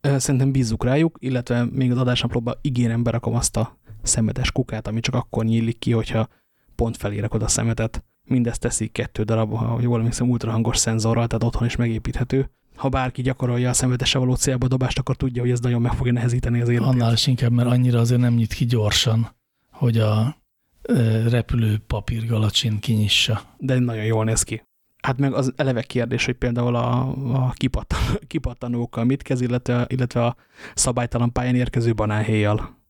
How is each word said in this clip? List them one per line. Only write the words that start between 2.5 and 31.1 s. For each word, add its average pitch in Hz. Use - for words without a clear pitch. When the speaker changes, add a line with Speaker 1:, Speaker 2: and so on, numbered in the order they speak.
Speaker 1:
ígérem, 120
berakom 117
azt -
a 113
szemetes -
kukát, 110
ami 110
csak 127
akkor 117
nyílik 113
ki, -
hogyha 113
pont 117
felé 104
rakod 107
a 110
szemetet. 113
Mindezt 120
teszik -
kettő -
darab, 110
ha 113
jól 120
emlékszem, 117
ultrahangos 113
szenzorral, 113
tehát 117
otthon 117
is 117
megépíthető. 123
Ha -
bárki 131
gyakorolja 123
a -
szemetesre 123
való 127
célba 127
dobást, 127
akkor 131
tudja, 120
hogy 123
ez 123
nagyon 120
meg 123
fogja 120
nehezíteni 120
az 117
életét. 123
Speaker 2:
Annál 120
is 113
inkább, 123
mert 120
annyira 123
azért 123
nem 120
nyit 117
ki -
gyorsan, 113
hogy 117
a, 110
ö, 113
repülő 113
papírgalacsin 110
kinyissa. 107
Speaker 1:
De 131
nagyon 117
jól 110
néz 110
ki. 110
Hát 131
meg 139
az 127
eleve 131
kérdés, 120
hogy 127
például 120
a, 120
a 127
kipattan-, -
<laughs> -
kipattanókkal 120
mit 131
kezd, 127
illetve, 123
illetve 123
a 120
szabálytalan 120